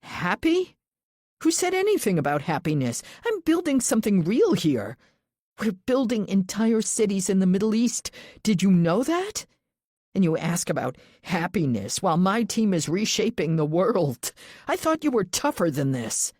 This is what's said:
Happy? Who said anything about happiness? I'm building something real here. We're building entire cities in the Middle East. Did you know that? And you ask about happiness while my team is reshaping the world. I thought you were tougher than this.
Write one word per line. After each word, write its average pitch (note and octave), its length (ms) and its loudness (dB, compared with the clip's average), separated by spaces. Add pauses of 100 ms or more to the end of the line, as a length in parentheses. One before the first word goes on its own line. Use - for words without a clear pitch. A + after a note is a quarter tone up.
Happy? D#4+ 720 -2 (680)
Who D#4+ 80 4
said F4 220 0
anything F#4 440 2
about C#3+ 260 0
happiness? D#3 600 -2 (220)
I'm A4+ 160 -2
building D#4+ 400 0
something G#3+ 420 0
real C#4 300 2
here. B2+ 440 0 (640)
We're G#3+ 140 -2
building A#3+ 540 -2
entire G#3+ 540 0
cities G3+ 480 -2
in F#3+ 100 2
the F#3+ 60 4
Middle G3 300 2
East. A#3 360 0 (320)
Did G3+ 200 2
you G3 80 4
know F3 320 4
that? F4+ 420 -2 (680)
And F#3+ 100 2
you D#3+ 140 2
ask E3+ 320 -4
about C3 280 -4 (260)
happiness D#3+ 760 -2
while F3 160 2
my F#3+ 260 2
team G#3+ 300 0
is E3 160 -2
reshaping F#3 680 -2
the D#3+ 100 2
world. E3 680 0 (360)
I C#4+ 80 0
thought D#4+ 280 -2
you D4+ 80 0
were A3+ 140 0
tougher - 440 -2
than C#3 220 -2
this. A#2 480 -4